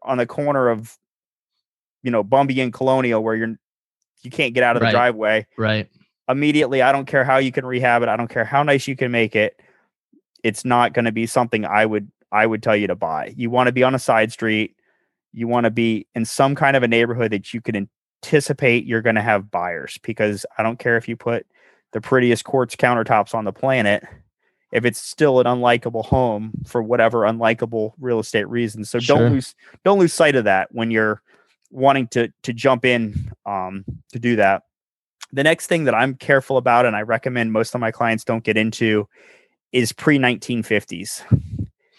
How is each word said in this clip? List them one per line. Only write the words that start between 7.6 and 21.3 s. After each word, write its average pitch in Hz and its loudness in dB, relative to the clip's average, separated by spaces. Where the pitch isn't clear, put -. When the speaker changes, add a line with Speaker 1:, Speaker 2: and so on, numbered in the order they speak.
Speaker 1:
rehab 123 2
it, 117 0
I 107 0
don't 117 -4
care 117 -2
how 139 0
nice 139 0
you 135 -6
can 127 -2
make 113 0
it," 107 0
it's - -4
not 120 2
gonna 117 0
be 113 -4
something 117 -2
I 104 2
would, 107 -4
I 107 2
would 110 -2
tell 110 2
you 104 0
to 90 -2
buy. 82 -6
You 120 -6
wanna 123 2
be 123 2
on 127 2
a 135 0
side 113 0
street. 110 -2
You 117 -8
wanna 120 2
be 113 -2
in 113 -2
some 139 0
kind 139 2
of 127 2
a 120 0
neighborhood 117 0
that 101 -6
you 120 -6
can 107 -6
anticipate 135 0
you're 113 -2
gonna 110 0
have 104 0
buyers, 87 -6
because 107 -4
I - -14
don't 117 -4
care 117 0
if 113 -2
you 117 -6
put 117 -4